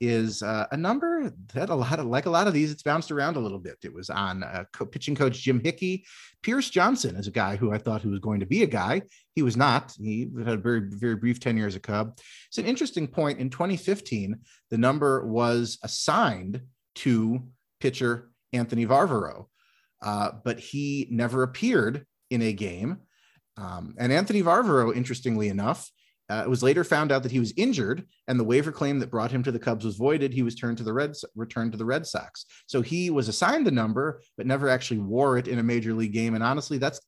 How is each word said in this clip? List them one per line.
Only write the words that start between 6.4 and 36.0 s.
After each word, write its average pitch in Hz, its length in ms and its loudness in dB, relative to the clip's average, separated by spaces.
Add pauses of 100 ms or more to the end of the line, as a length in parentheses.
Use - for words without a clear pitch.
Pierce 262 300 0
Johnson 180 460 2
is 98 100 -6
a 98 60 -8
guy 101 240 0
who 104 160 0
I 107 60 0
thought 107 220 -4
who 107 100 -2
was 98 100 -2
going 107 180 -2
to 95 80 -2
be 180 160 2
a - 60 4
guy. 113 340 0 (320)
He 156 80 2
was 117 140 2
not. 131 420 2
He 110 400 -4
had 117 160 -2
a - 20 -2
very, 113 280 0
very 104 320 -2
brief 120 240 0
tenure 110 260 0
as 95 80 -4
a 95 60 -10
Cub. 110 360 -4 (300)
It's - 120 -14
an - 80 -2
interesting 240 420 -2
point. 147 320 -2
In 131 100 -2
twenty 175 260 -2
fifteen, 113 640 -2 (320)
the 113 80 -2
number 135 480 4
was 117 560 2
assigned 120 800 0 (340)
to 117 460 2 (380)
pitcher 123 500 -2 (220)
Anthony 117 340 0
Varvaro, 123 600 2 (540)
uh, 104 300 -2 (140)
but 117 160 -4
he 143 500 -4
never 120 320 0
appeared 131 640 0 (240)
in 120 100 0
a 110 120 2
game. 101 460 -4 (580)
Um, 90 420 -10
and 123 140 2
Anthony 196 320 2
Varvaro, 160 500 6
interestingly 120 540 -2
enough, 101 420 -2 (400)
uh, 110 140 -2
it 117 60 0
was 123 120 2
later 147 220 6
found 151 260 4
out 135 120 4
that 123 100 -4
he 127 80 2
was 107 160 0
injured, 175 500 0 (220)
and 127 100 2
the 117 60 2
waiver 143 260 4
claim 143 280 0
that 120 120 -4
brought 117 200 0
him 127 120 0
to 131 80 -2
the 117 80 -2
Cubs 110 240 -2
was 107 140 -4
voided. 139 340 2
He 123 120 0
was 117 120 0
turned 117 220 -4
to 120 80 -6
the 110 80 -4
Red 147 180 0
S-, - 140 -14 (100)
returned 113 380 -4
to 110 60 -8
the 113 80 -4
Red 151 200 -2
Sox. - 380 -10 (220)
So 127 160 0
he 175 260 -2
was 135 200 2
assigned 240 380 2
the 175 40 4
number, 123 500 0 (160)
but 107 100 -6
never 139 220 2
actually 127 300 2
wore 123 400 2
it 123 100 -4
in 123 100 0
a 117 40 0
major 113 320 0
league 113 180 -2